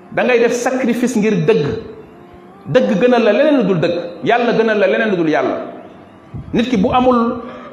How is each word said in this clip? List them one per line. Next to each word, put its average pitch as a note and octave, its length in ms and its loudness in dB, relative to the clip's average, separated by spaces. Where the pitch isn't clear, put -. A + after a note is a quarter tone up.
Da E3+ 120 -2
ngay A#3 160 2
def A#3 120 2
sacrifice B3 640 -2
ngir G3 300 2
dëgg. F3 200 2
Dëgg A3+ 340 2
gënal B3 240 4
la G#3 80 4
leneen C#4+ 240 2
lu A#3+ 80 2
dul F3+ 160 0
dëgg. - 180 0
Yàlla A#3 280 2
gënal A3 260 0
la G3 80 2
leneen G#3+ 240 0
lu F#3 60 0
dul E3 140 0
yàlla. C#3 260 -2
Nit A#3+ 160 0
ki B3+ 80 0
bu A3+ 160 0
amul B3 480 2